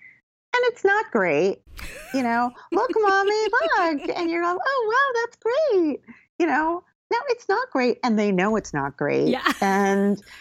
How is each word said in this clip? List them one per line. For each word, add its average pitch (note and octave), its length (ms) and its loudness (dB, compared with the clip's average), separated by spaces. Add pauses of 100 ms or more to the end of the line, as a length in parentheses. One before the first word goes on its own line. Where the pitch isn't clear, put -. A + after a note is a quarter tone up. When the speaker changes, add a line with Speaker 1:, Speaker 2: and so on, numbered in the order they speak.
(560)
Speaker 1:
and B4 120 2
it's A4+ 180 0
not G#4 260 0
great. F3+ 480 2 (540)
You C4 100 0
know, A#3+ 280 0 (100)
Speaker 2:
<laughs> - 100 -20
Speaker 1:
"Look, G4+ 240 0
Mommy, G4+ 360 2 (200)
look." F#4+ 680 0
And E4+ 140 -2
you're E4+ 120 -2
like, F4 220 -2
"Oh, C5+ 200 0 (280)
wow, A#4 80 0
that's A#4+ 160 -6
great." A4+ 640 0 (400)
You E4+ 80 2
know, E4 360 0 (280)
no, A4 60 2 (120)
it's A#4+ 200 -4
not B4 220 0
great. B3 320 0
And A3+ 140 2
they G#3 140 2
know F#3+ 240 2
it's - 180 -4
not C#3 220 -4
great. C#3+ 340 0
Speaker 2:
Yeah. C4 300 0
Speaker 1:
And G3 640 2 (200)